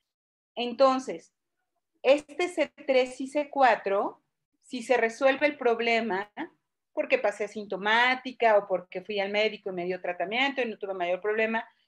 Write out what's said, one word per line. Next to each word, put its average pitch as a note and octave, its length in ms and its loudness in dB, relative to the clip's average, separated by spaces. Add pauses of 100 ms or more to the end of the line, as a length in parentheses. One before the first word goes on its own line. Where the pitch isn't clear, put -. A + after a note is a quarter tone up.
(560)
Entonces, A#3+ 800 0 (680)
este D4 480 2
C D#4 240 -2 (140)
tres B3+ 340 0
y C4 60 -6
C D4 220 -4
cuatro, A#3 720 2 (400)
si B3 220 -10
se B3+ 140 2
resuelve C4+ 480 2
el D4 120 0
problema, A3+ 720 0 (640)
porque C#4+ 260 0
pasé G#3+ 280 -2
asintomática A3 1120 0
o G3+ 100 2
porque F#3 340 -6
fui G3+ 180 -8
al G3 120 -4
médico G#3 380 -2
y F#3+ 40 -8
me F3 120 -6
dio F3+ 160 -4
tratamiento A3 600 -2
y A#3+ 40 0
no G#3+ 120 -8
tuve G3 160 -8
mayor F3+ 280 -2
problema, A3 440 -2 (220)